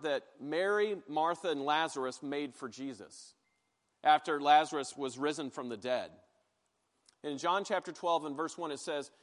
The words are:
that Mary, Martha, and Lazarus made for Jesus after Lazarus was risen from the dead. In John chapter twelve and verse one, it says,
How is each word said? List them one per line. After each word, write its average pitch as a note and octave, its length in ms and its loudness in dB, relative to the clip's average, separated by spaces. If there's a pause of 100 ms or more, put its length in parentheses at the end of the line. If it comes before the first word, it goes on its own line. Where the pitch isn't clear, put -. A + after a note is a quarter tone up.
that C#3+ 220 0 (140)
Mary, G3 580 0 (120)
Martha, D#3+ 400 0
and C#3+ 160 -2
Lazarus D3 580 0
made C#3+ 320 -4
for C3 140 -10
Jesus A#2 640 -12 (720)
after D3+ 360 4
Lazarus D3 540 6
was C3+ 220 -6
risen C#3+ 340 -2
from B2 200 -8
the A#2 80 -6
dead. G#2+ 320 -2 (1120)
In D3 140 -4
John F3 260 2
chapter F#3 280 -2
twelve D#3+ 340 0
and C#3+ 100 -6
verse D#3+ 220 -4
one, E3+ 120 -4
it C#3 100 -6
says, D3 300 -4 (120)